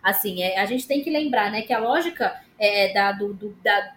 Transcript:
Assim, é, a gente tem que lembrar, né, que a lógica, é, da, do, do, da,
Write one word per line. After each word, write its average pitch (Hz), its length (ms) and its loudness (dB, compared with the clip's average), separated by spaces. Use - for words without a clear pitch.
Assim, 190 400 0
é, 185 180 0
a 202 60 2
gente 254 200 -4
tem 285 160 0
que 320 80 -4
lembrar, 254 400 0
né, 214 120 -4
que 233 100 -2
a 226 60 2
lógica, 262 560 0
é, 202 340 2
da, 202 200 2
do, 202 220 -4
do, 208 280 -12
da, 202 340 2